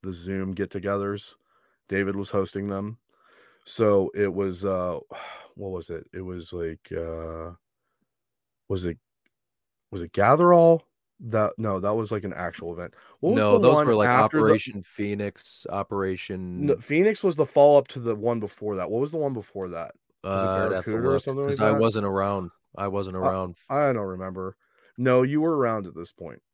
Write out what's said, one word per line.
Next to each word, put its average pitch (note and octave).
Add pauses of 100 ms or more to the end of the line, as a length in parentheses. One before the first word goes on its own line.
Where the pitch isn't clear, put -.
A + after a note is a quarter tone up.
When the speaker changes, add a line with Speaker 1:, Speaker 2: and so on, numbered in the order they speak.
Speaker 1:
the F#2+
Zoom F#2+
get-togethers, G2+ (520)
David G2
was G2
hosting G2
them. G2+ (680)
So G2+
it G2
was, F#2+
uh, F2+ (280)
<sighs> -
what G2
was F2
it? D#2+
It F#2
was F2+
like, E2+
uh, E2 (1160)
was F#2
it, E2+ (920)
was F#2
it E2+
Gather D3+
All? E3 (380)
That, A2
no, G#2
that G2+
was, A2
like, G#2
an F#2+
actual E2+
event. F2 (260)
What E3+
was G#2+
Speaker 2:
No, G2+
Speaker 1:
the -
Speaker 2:
those C#3
Speaker 1:
one B2+
Speaker 2:
were, A2+
like, G#2+
Speaker 1:
after A2
the A2
Speaker 2:
Operation G#2
Phoenix, G2+
Operation F#2+ (160)
Speaker 1:
No, C#3+
Phoenix F#3+
was F3
the D3
follow-up C#3+
to C3
the A#2
one A#2
before G#2
that. F2
What A2+
was D3+
the E3
one C#3+
before G2
that? E2 (380)
Was F#2+
it F#2+
Speaker 2:
Uh, F#2+
I'd F#2+
have F#2+
to A2
Speaker 1:
Barracuda A#2+
or C3+
Speaker 2:
look, -
Speaker 1:
something C3+
Speaker 2:
'cause C#3
Speaker 1:
like -
Speaker 2:
I G#2+
Speaker 1:
that? -
Speaker 2:
wasn't A2
around. G2 (240)
I G2+
wasn't F#2+
Speaker 1:
Uh, F#2
Speaker 2:
around. F#2 (120)
Speaker 1:
I C#3
don't G#2+
remember. F#2 (420)
No, B2+
you C#3+
were D#3+
around A2+
at D#2+
this E2
point. D#2 (120)